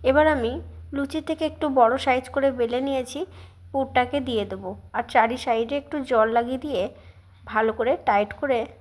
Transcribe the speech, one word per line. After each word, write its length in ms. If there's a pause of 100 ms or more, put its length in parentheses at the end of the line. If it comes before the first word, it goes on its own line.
(100)
এবার 240
আমি 180 (440)
লুচির 320
থেকে 220
একটু 160 (120)
বড় 160 (100)
সাইজ 200 (100)
করে 140 (120)
বেলে 180 (100)
নিয়েছি, 320 (500)
পুরটাকে 480 (100)
দিয়ে 220
দেবো। 200 (260)
আর 160
চারি 320
সাইডে 380
একটু 140 (140)
জল 260
লাগিয়ে 280
দিয়ে 180 (680)
ভালো 260
করে 140 (160)
টাইট 220 (100)
করে 180 (220)